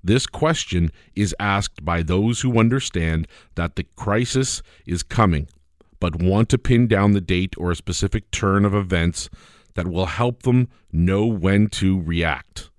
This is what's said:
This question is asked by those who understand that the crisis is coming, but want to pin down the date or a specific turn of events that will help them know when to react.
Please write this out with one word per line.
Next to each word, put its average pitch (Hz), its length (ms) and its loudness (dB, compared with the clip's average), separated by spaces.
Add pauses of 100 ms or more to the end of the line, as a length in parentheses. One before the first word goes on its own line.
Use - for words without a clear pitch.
This 107 240 2
question 90 640 -2 (240)
is 98 240 -2
asked 101 460 -2
by 85 180 -2
those 98 380 0
who 123 180 2
understand 85 680 0 (280)
that 85 200 -4
the 85 80 -6 (100)
crisis 123 680 -2 (240)
is 87 160 -4
coming, 82 460 2 (520)
but 82 220 -2
want 98 260 2
to 135 80 2
pin 120 300 2
down 104 260 2
the 101 80 2
date 90 380 -4
or 87 120 -4
a 85 60 -2
specific - 540 -6
turn 98 340 2
of 101 100 2
events 90 540 0 (460)
that 87 120 -4
will 90 200 -2
help 120 380 -4
them 127 240 4 (220)
know 92 360 2
when 101 420 2
to 95 320 0
react. 82 800 -4